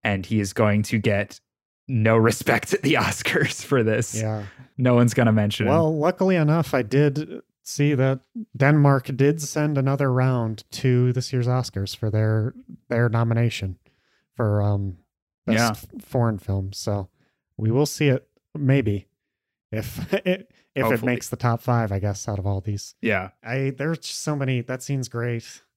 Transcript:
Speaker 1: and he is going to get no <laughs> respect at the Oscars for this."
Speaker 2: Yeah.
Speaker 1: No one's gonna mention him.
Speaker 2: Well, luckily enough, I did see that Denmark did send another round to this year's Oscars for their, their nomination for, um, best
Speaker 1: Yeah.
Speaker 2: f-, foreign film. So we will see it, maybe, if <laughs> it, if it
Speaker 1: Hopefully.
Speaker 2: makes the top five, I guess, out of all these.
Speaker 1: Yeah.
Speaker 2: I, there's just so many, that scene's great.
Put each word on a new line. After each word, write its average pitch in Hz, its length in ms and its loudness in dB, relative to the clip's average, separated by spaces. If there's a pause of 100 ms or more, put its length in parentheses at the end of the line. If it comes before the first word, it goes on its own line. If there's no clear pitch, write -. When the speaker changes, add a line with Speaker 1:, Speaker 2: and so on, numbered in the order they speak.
Speaker 1:
and 98 220 -2
he 107 160 -2
is 98 140 -4
going 107 300 2
to 117 140 -2
get 104 400 -2 (480)
no 113 300 2
<laughs> 113 120 6
respect - 440 0
at - 80 0
the 143 140 2
Oscars 123 680 -2
for 131 200 0
this." 110 360 -2
Speaker 2:
Yeah. 107 260 -4 (340)
Speaker 1:
No 127 160 4
one's 120 180 6
gonna 113 200 4
mention 107 340 0
him. 131 80 4
Speaker 2:
Well, 160 240 2
luckily 180 380 2
enough, 156 360 2
I 131 80 2
did 143 640 0 (200)
see 147 300 0
that 131 280 2 (360)
Denmark 139 580 4
did 147 280 2
send 151 340 -2
another 135 340 0
round 123 600 0
to 123 420 2
this 127 180 -4
year's 123 160 0
Oscars 123 480 -4
for 110 160 -4
their, 110 440 0 (340)
their 120 220 2
nomination 117 680 0 (580)
for, 104 280 0
um, 98 340 -2 (480)
best 110 140 2
Speaker 1:
Yeah. 117 140 4
Speaker 2:
f-, - 120 -10 (180)
foreign 117 360 -2
film. 98 340 -4
So 101 380 -6 (480)
we 110 120 0
will 135 160 2
see 147 220 0
it, 131 180 0 (320)
maybe, 127 500 0 (640)
if - 420 -8
<laughs> 196 140 -2
it, 185 240 -4 (240)
if 127 120 0
it - 20 2
Speaker 1:
Hopefully. 123 240 0
Speaker 2:
makes - 160 -6
the 120 80 -6
top 117 240 -2
five, 117 320 0
I 98 60 -2
guess, 98 280 -4
out 101 120 -4
of 92 80 -4
all 98 160 -2
these. - 400 -8
Speaker 1:
Yeah. 95 280 -2 (140)
Speaker 2:
I, 131 320 -4
there's 156 220 -4
just - 240 -12
so 151 120 -2
many, 131 280 -2
that 127 200 -8
scene's 135 260 -4
great. 120 520 -6 (160)